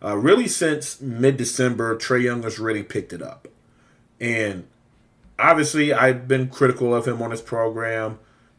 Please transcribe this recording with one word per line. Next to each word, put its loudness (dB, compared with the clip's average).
Uh, -2
really 4
since -2
mid-December, 0
Trae 0
Young -2
has -8
really -4
picked -8
it -12
up. -16
And -4
obviously, 2
I've 2
been 2
critical 2
of 0
him -2
on -6
his -6
program. -4